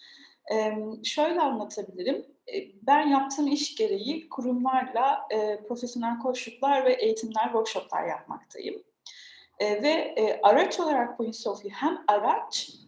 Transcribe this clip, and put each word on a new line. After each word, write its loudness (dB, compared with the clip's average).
E, 0
şöyle 0
anlatabilirim. -4
E, -6
ben 6
yaptığım 2
iş 0
gereği -2
kurumlarla, 0
e, -2
profesyonel -4
koçluklar 0
ve 6
eğitimler, 0
workshoplar -2
yapmaktayım. -10
E, 0
ve, 4
e, 0
araç 6
olarak 0
Points -6
of -4
View -6
hem -2
araç 0